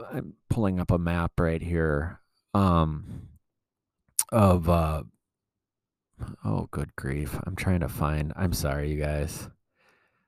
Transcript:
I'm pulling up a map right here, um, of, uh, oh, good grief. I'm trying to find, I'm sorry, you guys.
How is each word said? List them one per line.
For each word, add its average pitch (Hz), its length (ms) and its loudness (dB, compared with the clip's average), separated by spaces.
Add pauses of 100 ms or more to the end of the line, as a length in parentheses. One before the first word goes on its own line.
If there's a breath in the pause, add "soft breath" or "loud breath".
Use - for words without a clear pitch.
(120)
I'm - 220 -10 (160)
pulling 95 320 0
up - 100 0
a 87 60 4
map 85 420 0
right 82 220 2
here, 82 580 0 (340)
um, 85 760 2 (1000)
of, 92 380 6
uh, 80 360 2 (1400)
oh, 101 280 -2
good - 260 -6
grief. 71 480 -4
I'm 92 100 -6
trying 90 240 2
to 73 80 -2
find, 76 480 -2
I'm 87 160 0
sorry, 73 400 -2
you 76 80 -2
guys. 76 480 -4 (800)